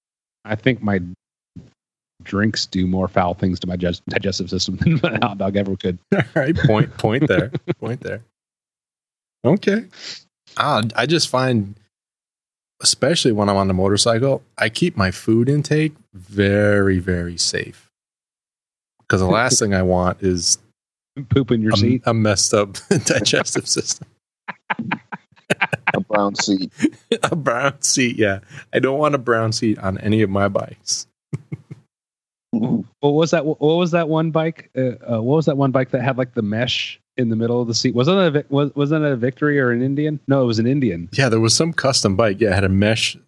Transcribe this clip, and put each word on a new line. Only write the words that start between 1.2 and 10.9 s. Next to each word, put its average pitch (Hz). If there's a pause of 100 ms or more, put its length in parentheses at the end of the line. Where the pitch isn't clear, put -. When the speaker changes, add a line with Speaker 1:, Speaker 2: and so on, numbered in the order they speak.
Speaker 1:
drinks 101
do 92
more 92
foul 90
things 90
to -
my 90
dig-, 87 (100)
digestive 95
system 92
<laughs> 90
than 165
my 113
hot 101
dog 98
ever 98
could. 90
Speaker 2:
<laughs> -
All 196 (140)
right, 156
point, 143
point 123
there. 95 (160)
Speaker 1:
<laughs> -
Speaker 2:
Point 113
there. 104 (1200)
Okay. 202 (680)
Ah, 127 (120)